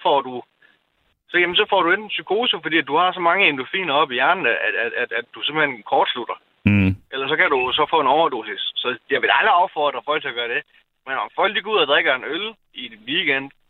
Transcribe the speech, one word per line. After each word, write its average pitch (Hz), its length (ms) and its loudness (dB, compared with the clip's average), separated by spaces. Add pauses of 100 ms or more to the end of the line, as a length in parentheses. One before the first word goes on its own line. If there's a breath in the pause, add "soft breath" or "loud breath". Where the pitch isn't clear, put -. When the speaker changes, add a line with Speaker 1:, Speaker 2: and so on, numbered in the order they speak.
Speaker 1:
får 147 180 4
du, 123 220 -8 (840 soft breath)
så, 170 100 0
jamen, 175 180 2
så 208 140 4
får 190 120 4
du 165 100 4
enten 208 160 -2
psykose, 208 540 -2
fordi 160 160 0
at 143 80 0
du 143 100 -2
har 180 160 4
så 185 80 -8
mange 180 280 4
endorfiner 147 460 -2
op 147 160 2
i 123 40 -6
hjernen, 151 320 2
at, 104 280 0 (100)
at, 117 80 -4
at, 120 200 -4
at 117 120 -4 (100)
du - 80 -12
simpelthen 143 400 -2
kortslutter. 131 520 -2 (300)
Speaker 2:
Mm. 98 320 4 (160)
Speaker 1:
Eller 135 160 -6
så 156 80 0
kan 175 140 2
du 127 220 0
så 151 180 0
få 160 100 4
en 139 60 2
overdosis. 127 540 0 (160)
Så 123 200 -4 (140)
jeg 131 120 0
vil 104 160 2
aldrig 196 160 4
opfordre 147 500 0
folk 151 180 -2
til 143 60 -8
at 123 60 -10
gøre 120 200 -4
det. 147 80 -4 (440 soft breath)
Men 131 100 -6
om 110 180 -4
folk, 196 220 0
de - 40 -2
går 208 120 -6
ud 208 60 2
og 160 80 4
drikker 151 280 2
en 123 100 -6
øl 190 300 -6 (200)
i 123 120 -12
en 113 200 -18
weekend, 139 440 -2 (200)